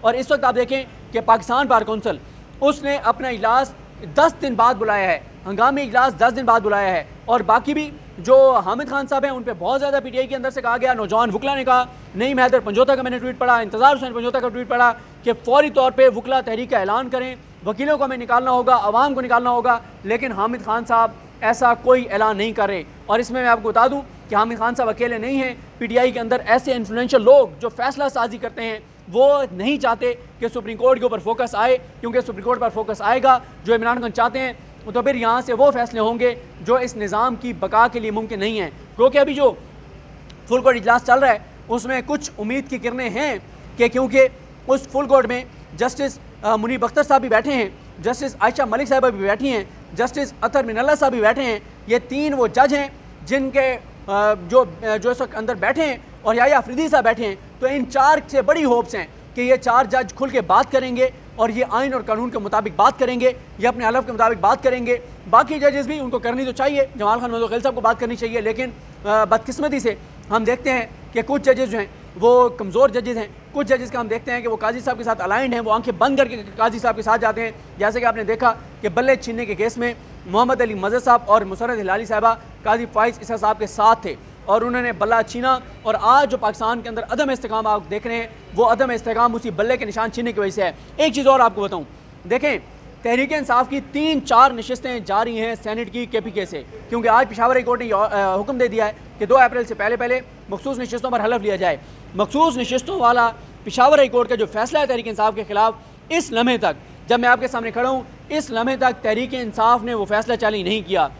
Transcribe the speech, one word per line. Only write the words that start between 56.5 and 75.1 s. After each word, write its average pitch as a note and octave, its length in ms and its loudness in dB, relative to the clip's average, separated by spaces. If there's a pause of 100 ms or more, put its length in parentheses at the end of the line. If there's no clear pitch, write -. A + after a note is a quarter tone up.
अफरीदी B3+ 320 -2
साहब C4 140 4
बैठे A3+ 220 2
हैं। G3 120 -6 (240)
तो B3+ 60 0
इन C4+ 180 -2
चार D4+ 460 4
से C4+ 100 2
बड़ी D#4 200 2
होप्स A#3+ 340 0
हैं F3 180 -8 (220)
कि B3 60 -4
ये B3+ 160 4
चार B3+ 300 2
जज A#3+ 260 -2
खुल C4+ 160 -4
के A#3 120 0
बात G3+ 300 2
करेंगे B3+ 420 0 (260)
और A3+ 120 2
ये A#3 120 -2
आइन B3+ 300 -2
और B3 80 -2
कानून A3 280 -4
के B3+ 80 -6
मुताबिक G3+ 400 -4
बात G#3 200 4
करेंगे, B3+ 300 0 (320)
ये G#3 80 0
अपने A#3+ 180 -2
हलफ B3 200 0
के B3+ 60 -8
मुताबिक A3+ 300 2
बात A3+ 220 2
करेंगे। B3 380 0 (280)
बाकी C#4 300 4
जजेस C#4 280 2
भी, D4+ 120 -6
उनको B3 200 -6
करनी B3 260 -4
तो B3+ 60 -6
चाहिए, C4+ 460 0
जमाल G#3+ 220 0
खान A#3+ 120 -6
मजोखिल A3+ 300 -2
साहब C4 140 -2
को B3 60 -6
बात A3 180 2
करनी A#3+ 160 -4
चाहिए, A#3 260 -4
लेकिन, A3 280 -4
अ, D3+ 40 -16 (320)
बदकिस्मती A3 720 0
से G3+ 180 -2 (320)
हम A3 160 0
देखते B3 240 -2
हैं A#3+ 200 -2 (240)
कि A3+ 100 -2
कुछ C4+ 180 -2
जजेस B3+ 280 2
जो A3 80 -4
हैं - 260 -8 (140)
वो A#3+ 320 6
कमज़ोर A#3 420 0
judges A#3+ 260 -4
हैं, G#3 180 -10 (180)
कुछ C#4 140 -4
judges B3 240 -2
का B3 80 -6
हम A#3 80 -6
देखते A3+ 240 -6
हैं A#3+ 100 -4
कि A3+ 60 -6
वो A3+ 80 -2
काजी A3 240 -4
साहब B3 180 -4
के A#3 60 -10
साथ A3 120 -2